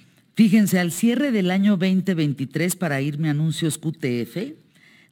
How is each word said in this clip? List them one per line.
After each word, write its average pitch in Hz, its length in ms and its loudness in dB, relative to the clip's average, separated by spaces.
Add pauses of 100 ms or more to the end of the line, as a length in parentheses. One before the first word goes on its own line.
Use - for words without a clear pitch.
(340)
Fíjense, 202 440 4
al 175 140 0
cierre 254 400 0
del 185 180 0
año 196 280 2
veinte 190 360 0
veintitrés, 160 640 -2
para 147 240 -4
irme 147 280 -4
a - 20 0
anuncios 156 480 -2
Q 160 140 -6
T 123 300 -4
F, 262 340 -8 (560)